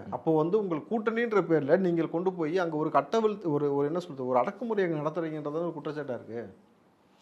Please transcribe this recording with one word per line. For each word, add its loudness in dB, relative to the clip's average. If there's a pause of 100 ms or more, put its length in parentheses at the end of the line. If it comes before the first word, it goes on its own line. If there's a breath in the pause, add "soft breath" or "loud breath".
(100)
அப்போ 2
வந்து 4
உங்களுக்கு -2
கூட்டணின்ற 0
பேர்ல 4
நீங்கள் 2
கொண்டு 0
போய் -2
அங்க -2
ஒரு -2
கட்டவில்-, 2
ஒரு, 0
ஒரு 2
என்ன -2
சொல்றது, -8
ஒரு 4
அடக்குமுறை 0
அங்க 0
நடத்துறீங்கன்றது -4
ஒரு -4
குற்றச்சாட்டா -6
இருக்கு. -10 (680 loud breath)